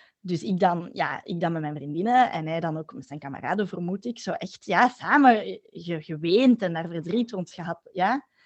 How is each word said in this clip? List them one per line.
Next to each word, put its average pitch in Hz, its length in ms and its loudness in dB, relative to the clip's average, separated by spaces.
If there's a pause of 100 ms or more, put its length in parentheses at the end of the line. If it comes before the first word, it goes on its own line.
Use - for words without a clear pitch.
(200)
Dus 175 220 -4
ik 185 180 -2
dan, 175 320 2
ja, 147 320 -4
ik 170 160 -6
dan 170 120 0
met 165 80 -4
mijn 151 140 -6
vriendinnen 175 580 2
en 160 140 -4
hij 165 140 -2
dan 160 180 -2
ook 160 160 -12
met - 120 -14
zijn 147 120 -12
kameraden, 151 500 -4
vermoed 180 360 -6
ik. 240 140 -8
Zo - 140 -8
echt, - 320 -12
ja, 170 240 4
samen 214 720 4 (100)
ge-, 170 320 -6
geweend 180 600 4
en 180 100 0
daar 165 160 -4
verdriet 170 440 -2
rond 185 180 -6
gehad. 170 300 -8 (120)
Ja. 208 340 0 (200)